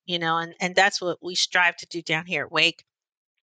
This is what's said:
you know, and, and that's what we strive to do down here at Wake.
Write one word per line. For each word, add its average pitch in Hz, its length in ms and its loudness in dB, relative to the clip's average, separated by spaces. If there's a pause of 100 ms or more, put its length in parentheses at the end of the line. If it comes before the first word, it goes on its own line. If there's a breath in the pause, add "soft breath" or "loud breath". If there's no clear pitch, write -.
you 175 120 -4
know, 165 200 0
and, 165 220 -6
and 196 160 -4
that's 196 240 4
what 175 220 -4
we 180 140 -8
strive 175 420 2
to - 80 -14
do 170 160 -10
down 160 240 -2
here 160 180 -4
at - 80 -14
Wake. 160 320 2 (640)